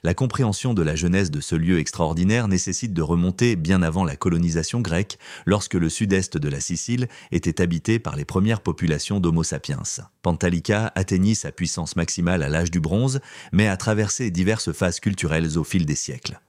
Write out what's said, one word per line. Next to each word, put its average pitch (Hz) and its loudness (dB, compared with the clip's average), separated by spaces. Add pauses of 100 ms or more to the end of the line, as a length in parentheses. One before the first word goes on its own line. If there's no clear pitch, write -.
la 85 2
compréhension 123 0
de 98 2
la 78 2
genèse 87 2
de 73 -4
ce - -2
lieu 82 4
extraordinaire 87 0
nécessite 95 -2
de 82 0
remonter 90 2
bien 87 2
avant 85 0
la 73 -4
colonisation 85 0
grecque, 90 -2 (280)
lorsque 101 2
le 85 2
sud-est 95 0
de 73 -2
la 71 -4
Sicile 120 -4 (240)
était 156 0
habité 87 2
par 73 -8
les 71 -4
premières 107 0
populations 85 -2
d'Homo 85 2
sapiens. 71 -6 (380)
Pantalica 90 0
atteignit 95 2
sa - -6
puissance - -4
maximale 85 0
à 69 -2
l'âge 80 0
du 87 0
bronze, 113 0 (320)
mais 104 6
a 98 2
traversé 107 0
diverses 92 0
phases 87 -2
culturelles 82 0
au 80 0
fil 90 0
des 73 0
siècles. - -10